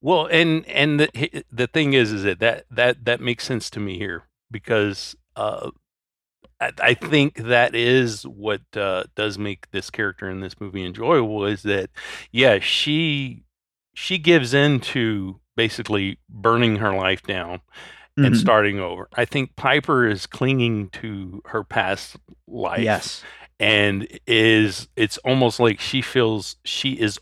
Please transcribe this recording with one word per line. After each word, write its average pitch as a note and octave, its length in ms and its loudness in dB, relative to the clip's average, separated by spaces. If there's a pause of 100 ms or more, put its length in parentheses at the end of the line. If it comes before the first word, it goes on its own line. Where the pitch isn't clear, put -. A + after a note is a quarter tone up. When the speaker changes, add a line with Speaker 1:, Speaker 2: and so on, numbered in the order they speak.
Speaker 1:
Well, E3 260 2
and, E3 400 2
and D3 340 0
the, D#3 140 4
hi-, C#3+ 280 -6 (100)
the A#2+ 160 -2
thing D3 240 0
is, A#2+ 200 4
is G2 120 -4
that, F#2 160 0
that, A2+ 300 0
that, A#2+ 340 0
that A#2+ 160 -2
makes A#2+ 240 -6
sense A#2 260 -6
to A#2+ 100 -10
me F#2+ 180 -8
here F2+ 260 -8 (260)
because, G#2 640 -2 (220)
uh, - 340 -6 (920)
I, B2 200 -4
I B2 140 2
think C#3+ 420 0
that A#2+ 400 2
is A#2+ 480 0
what, G2+ 380 -6 (140)
uh, F#2+ 280 -2 (100)
does G#2 240 -4
make G2+ 320 -8
this F#2+ 200 -8
character G2+ 380 -6
in F#2+ 120 -8
this F#2 200 -12
movie G2 240 -8
enjoyable G#2+ 600 0
is G#2 160 -2
that, G2 280 -2 (420)
yeah, A#2+ 260 6
she, C#3+ 840 -2 (500)
she - 240 -6
gives D3+ 340 4
in C#3+ 280 4
to G#2 580 -2 (180)
basically G#2 600 -2 (100)
burning A2+ 480 2
her G2+ 180 0
life F#2+ 280 0
down F2+ 380 -6 (560)
and C#3 100 6
Speaker 2:
Mm-hmm. A#2+ 80 4
Speaker 1:
starting G#2 440 4
over. F2+ 360 -8
I A#2+ 100 0
think C3 320 -6
Piper C#3 520 2
is G2+ 180 -2
clinging A#2+ 640 -2
to G2 560 -12
her G#2+ 180 -6
past G2 520 -4 (300)
life. G2 340 -4
Speaker 2:
Yes. - 420 -2 (360)
Speaker 1:
And G#2 480 2 (200)
is, A2 680 4
it's A2+ 240 -2
almost B2+ 400 0
like A2+ 220 2
she - 200 -4
feels A2+ 540 -2 (100)
she - 280 -4
is A2 300 -2